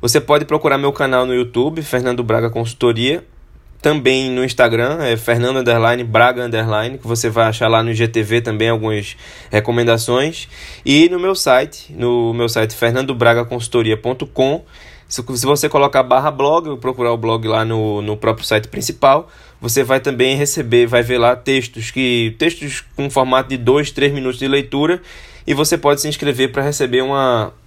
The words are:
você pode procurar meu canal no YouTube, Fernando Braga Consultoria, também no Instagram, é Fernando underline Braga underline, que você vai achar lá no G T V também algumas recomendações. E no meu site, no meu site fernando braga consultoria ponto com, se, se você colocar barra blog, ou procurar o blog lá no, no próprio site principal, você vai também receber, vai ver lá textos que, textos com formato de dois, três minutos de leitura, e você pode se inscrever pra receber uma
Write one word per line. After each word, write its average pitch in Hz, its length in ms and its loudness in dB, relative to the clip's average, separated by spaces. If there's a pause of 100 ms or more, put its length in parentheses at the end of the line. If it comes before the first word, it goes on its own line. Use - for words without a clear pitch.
você 117 180 2
pode 147 240 0
procurar 147 340 0
meu 139 140 0
canal 131 340 0
no 127 80 -4
YouTube, 123 480 -2
Fernando 127 400 -2
Braga 113 280 0
Consultoria, 117 720 -2 (580)
também 131 500 2
no 127 120 0
Instagram, 123 600 0
é 120 120 0
Fernando 120 420 0
underline 120 460 2
Braga 120 400 2
underline, 113 540 -2
que - 100 -12
você 117 220 0
vai 113 160 2
achar 110 220 0
lá 113 160 4
no 117 100 -2
G 113 140 0
T 113 160 0
V 113 180 0
também 113 280 0
algumas 110 460 -4 (360)
recomendações. 120 1000 0 (340)
E 147 260 6
no 180 100 -2
meu 190 160 0
site, 143 580 0
no 120 400 0
meu 117 160 -2
site 110 240 -2
fernando 131 400 0
braga 117 320 4
consultoria 117 500 -2
ponto 127 300 -6
com, 139 380 -2 (440)
se, - 160 -10 (120)
se 120 100 -2
você 143 240 2
colocar 139 320 2
barra 131 300 2
blog, 147 360 0
ou 143 100 -8
procurar 123 340 -2
o 117 60 0
blog 113 300 -2
lá 110 160 0
no, 110 380 -2
no 107 160 -4
próprio 110 280 -4
site 107 220 0
principal, 113 640 0 (320)
você 120 220 0
vai 131 160 2
também 131 360 0
receber, 123 520 0
vai 120 160 2
ver 123 160 0
lá 120 160 4
textos 123 560 -4
que, 120 480 -2
textos 156 440 -4 (120)
com 139 140 -4
formato 131 400 0
de 131 80 -4
dois, 131 340 2
três 143 200 0
minutos 127 280 -4
de 135 80 -4
leitura, 139 540 0 (440)
e - 80 -2
você 151 240 0
pode 143 240 2
se 151 60 -4
inscrever 135 440 -2
pra 135 120 -2
receber 131 380 0
uma 131 520 0 (120)